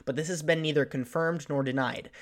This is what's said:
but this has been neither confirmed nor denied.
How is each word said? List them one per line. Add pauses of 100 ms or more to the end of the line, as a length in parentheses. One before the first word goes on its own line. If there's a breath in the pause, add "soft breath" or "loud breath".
but
this
has
been
neither
confirmed
nor
denied. (100)